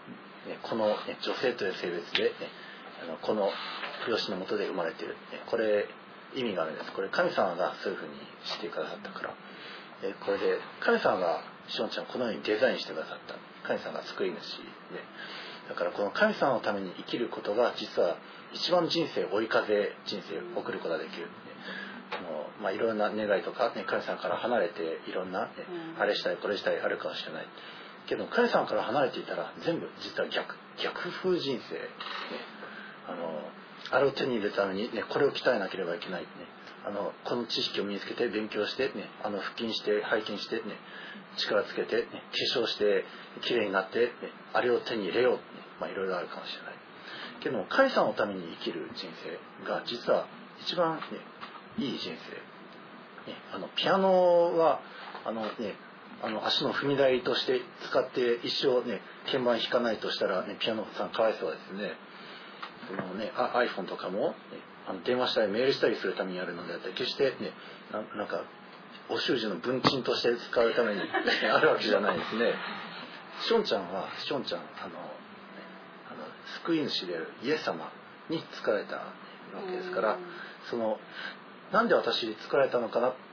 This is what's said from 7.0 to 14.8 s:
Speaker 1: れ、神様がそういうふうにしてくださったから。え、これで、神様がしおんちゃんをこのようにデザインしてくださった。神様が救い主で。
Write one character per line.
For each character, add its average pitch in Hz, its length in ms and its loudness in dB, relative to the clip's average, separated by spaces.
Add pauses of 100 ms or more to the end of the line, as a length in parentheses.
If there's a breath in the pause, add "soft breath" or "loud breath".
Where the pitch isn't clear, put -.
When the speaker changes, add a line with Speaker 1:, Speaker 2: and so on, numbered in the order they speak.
Speaker 1:
れ、 98 80 -2
神 175 220 4
様 95 240 2
が 85 260 2
そ 110 80 0
う 95 40 -2
い - 20 -4
う - 40 -8
ふ - 40 -8
う 80 40 -10
に 73 60 -10 (300)
し - 160 -6
て - 80 -6
く - 120 -6
だ 78 80 -2
さ 82 80 -8
っ 95 40 -12
た 101 120 -10
か - 120 -8
ら。 - 100 -6 (720 loud breath)
え、 98 100 -2 (120)
こ 101 60 2
れ 101 60 4
で、 107 220 4 (220)
神 233 180 6
様 117 180 4
が 85 260 2 (240)
し - 120 -4
お 110 80 0
ん - 20 -2
ち - 80 -4
ゃ - 40 -4
ん - 40 -6
を - 20 -16
こ - 100 -8
の - 80 0
よ 110 80 0
う - 20 -2
に 71 60 -6
デ 107 160 2
ザ 123 140 6
イ 95 40 0
ン 85 40 -4
し - 60 -4
て - 80 -8
く 78 60 -4
だ 73 60 -4
さ - 100 -8
っ - 20 -12 (100)
た。 - 80 -8 (320)
神 110 120 0
様 - 140 -8
が - 100 -4
救 - 240 -2
い - 40 0
主 - 260 -8
で。 - 440 -12 (680 loud breath)